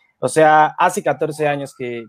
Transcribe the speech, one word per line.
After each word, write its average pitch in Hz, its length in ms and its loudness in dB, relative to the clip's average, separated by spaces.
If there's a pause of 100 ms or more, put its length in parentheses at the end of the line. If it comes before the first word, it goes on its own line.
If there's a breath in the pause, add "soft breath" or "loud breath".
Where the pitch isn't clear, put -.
(200)
O - 100 -2
sea, 156 380 4 (100)
hace 175 260 0
catorce 151 440 -4
años 143 280 -6
que, 120 320 -10